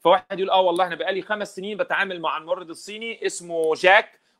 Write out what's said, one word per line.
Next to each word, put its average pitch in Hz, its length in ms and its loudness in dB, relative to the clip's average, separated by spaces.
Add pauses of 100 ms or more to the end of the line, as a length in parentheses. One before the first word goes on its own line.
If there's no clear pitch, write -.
فواحد 185 380 2
يقول: 190 120 -2
"اه 190 100 4
والله 180 260 2
انا 170 80 -6
بقالي 175 280 -4
خمس 208 340 -8
سنين 196 200 -10
بتعامل 180 440 -4
مع 151 180 -4
المورد 170 320 -8
الصيني 214 560 -12
اسمه 165 480 -4
جاك، 185 460 4 (200)